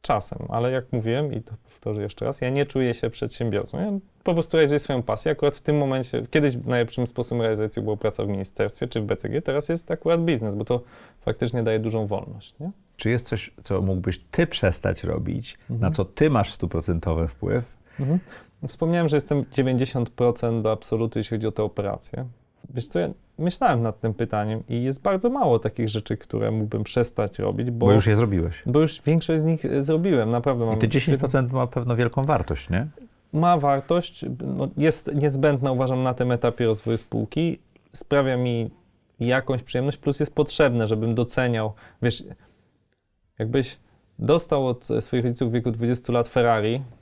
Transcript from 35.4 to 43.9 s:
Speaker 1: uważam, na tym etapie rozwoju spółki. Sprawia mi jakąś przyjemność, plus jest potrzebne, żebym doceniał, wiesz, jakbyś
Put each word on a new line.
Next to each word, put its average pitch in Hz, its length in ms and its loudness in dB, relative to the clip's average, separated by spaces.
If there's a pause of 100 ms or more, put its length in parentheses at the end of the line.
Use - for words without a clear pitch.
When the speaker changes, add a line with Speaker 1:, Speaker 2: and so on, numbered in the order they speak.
Speaker 1:
uważam, 127 320 0
na 127 100 2
tym 123 180 0
etapie 120 340 2
rozwoju 113 320 2
spółki. 131 640 -2 (340)
Sprawia 135 440 0
mi 120 320 0 (500)
jakąś 123 440 0
przyjemność, 135 340 -2
plus - 220 -2
jest - 160 -2
potrzebne, 123 520 4
żebym 110 280 2
doceniał, 117 580 0 (280)
wiesz, 120 220 0 (1160)
jakbyś 120 380 0 (420)